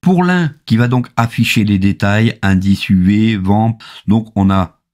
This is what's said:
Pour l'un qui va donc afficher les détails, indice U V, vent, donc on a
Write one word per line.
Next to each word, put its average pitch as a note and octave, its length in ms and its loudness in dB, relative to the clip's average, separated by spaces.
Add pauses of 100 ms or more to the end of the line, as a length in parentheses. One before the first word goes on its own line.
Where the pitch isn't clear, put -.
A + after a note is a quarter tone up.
Pour F3+ 220 2
l'un F3+ 280 0 (140)
qui A2+ 120 0
va A#2+ 100 2
donc B2 280 -2
afficher A#2 480 -2
les G2+ 140 0
détails, G2+ 640 0
indice G2 480 0
U F#2 140 2
V, G#2 340 2
vent, G#2+ 400 -2 (300)
donc A2 280 0
on G2 140 2
a F#2+ 300 -2 (140)